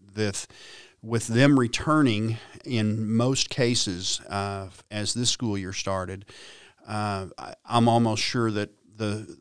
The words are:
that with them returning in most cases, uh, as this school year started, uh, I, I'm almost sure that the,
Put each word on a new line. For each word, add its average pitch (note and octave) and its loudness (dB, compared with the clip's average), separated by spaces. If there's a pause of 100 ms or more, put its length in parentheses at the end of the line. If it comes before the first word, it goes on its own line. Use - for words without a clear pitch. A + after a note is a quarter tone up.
(140)
that G#2 -2 (540)
with A2+ -2
them C3+ 6
returning A#2 2 (300)
in G#2+ 0
most B2 2
cases, A2+ 0
uh, G2 -6 (220)
as G#2 -4
this A#2+ 0
school G#2+ -2
year F#2+ -6
started, F#2+ -6 (600)
uh, G2+ -4 (100)
I, - -14 (100)
I'm A#2 4
almost A#2 4
sure A#2 0
that G#2 -2 (240)
the, G#2+ -6